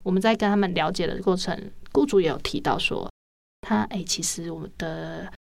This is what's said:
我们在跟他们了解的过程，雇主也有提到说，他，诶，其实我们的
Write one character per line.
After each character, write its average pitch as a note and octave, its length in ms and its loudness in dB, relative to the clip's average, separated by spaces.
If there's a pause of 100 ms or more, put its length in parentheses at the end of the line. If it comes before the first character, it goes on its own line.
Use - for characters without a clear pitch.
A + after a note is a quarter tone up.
我 F#3+ 60 0
们 F#3+ 120 4
在 A3 120 6
跟 A3 140 2
他 G3+ 80 4
们 G3 160 2
了 E3 180 0
解 E3+ 160 0
的 - 140 -4
过 F#3 160 4
程， F#3 340 -4 (220)
雇 C#4+ 140 4
主 G3+ 140 6
也 E3 80 4
有 C3+ 100 -2
提 - 220 -4
到 - 180 0
说， - 320 -2 (500)
他， G#3+ 300 0
诶， F#3 140 -4
其 - 180 -4
实 E3 280 -4
我 E3 80 -8
们 D#3 200 -10
的 E3 520 -8 (260)